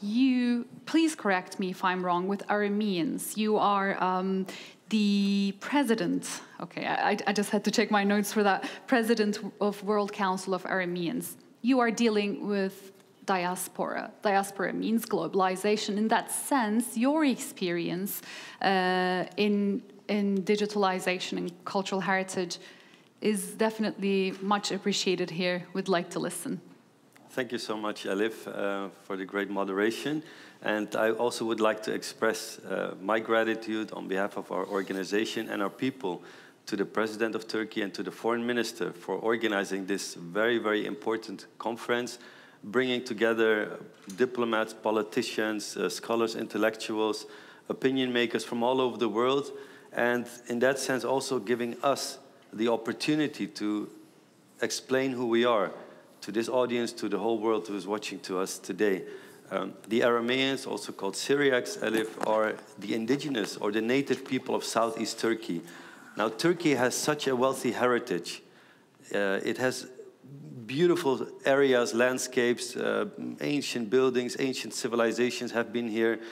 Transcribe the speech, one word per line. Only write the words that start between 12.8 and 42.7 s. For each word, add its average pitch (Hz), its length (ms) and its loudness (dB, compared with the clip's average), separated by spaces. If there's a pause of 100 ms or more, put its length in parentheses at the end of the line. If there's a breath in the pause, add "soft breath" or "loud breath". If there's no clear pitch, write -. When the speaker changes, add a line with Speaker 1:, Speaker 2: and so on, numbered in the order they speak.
Speaker 1:
diaspora. 180 840 -2 (120)
Diaspora 196 500 2
means 202 320 0
globalization. 190 920 0
In 220 100 2
that 214 240 2
sense, 233 640 0
your 285 280 4
experience, 175 1000 -2 (380 loud breath)
uh, 185 640 2 (100)
in, 202 460 2 (260)
in 202 340 2
digitalization 190 920 0
and 175 160 -4 (120)
cultural 190 360 -2
heritage 190 580 -2 (640 loud breath)
is 190 340 0
definitely 196 840 0
much 202 300 0
appreciated 185 580 0
here. 180 440 -2
We'd 190 160 -4
like 180 220 2
to 165 100 -4
listen. 170 400 -4 (720)
Speaker 2:
Thank 127 200 -4
you 120 80 -2
so 110 180 -4
much, 107 280 -4
Elif, 104 420 0
uh, 101 440 -2 (120)
for 98 140 -8
the 95 80 -6
great 98 260 -2
moderation. 104 720 0 (400 loud breath)
And 107 320 -2
I 110 160 4
also 117 340 0
would 113 160 0
like 107 220 2
to 110 100 -4
express, - 680 -2
uh, 95 420 -4
my 107 160 2
gratitude 110 720 0
on 92 160 -8
behalf 95 300 -2
of 95 160 -8
our 92 140 -2
organization 98 800 -2
and 107 140 -2
our 98 60 0
people 98 540 -4 (440 loud breath)
to 110 100 -4
the 98 80 2
President 107 500 -2
of 110 140 -8
Turkey 110 340 -4
and 95 120 -4
to 98 100 -6
the 90 80 -8
Foreign 117 340 -2
Minister 117 460 -2
for - 240 -6
organizing 98 720 0
this 98 280 -4
very, 104 440 0
very 107 280 0
important 101 600 -6 (120)
conference, 120 640 -4 (420 loud breath)
bringing 123 400 0